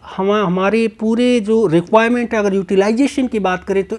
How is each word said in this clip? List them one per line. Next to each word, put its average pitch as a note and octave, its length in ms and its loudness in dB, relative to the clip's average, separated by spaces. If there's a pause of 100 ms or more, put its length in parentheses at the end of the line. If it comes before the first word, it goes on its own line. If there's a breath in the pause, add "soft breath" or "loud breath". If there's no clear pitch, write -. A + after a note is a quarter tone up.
(180)
हम, G3 140 0
हमारे G3+ 560 0
पूरे A3+ 520 0
जो A3 280 2
रिक्वायरमेंट A3 640 0
है, A3+ 60 0
अगर G3+ 140 0
यूटिलाइजेशन G#3+ 760 0
की A3 120 -4
बात F#3 240 -2
करें, G3 200 -2
तो A3 160 -10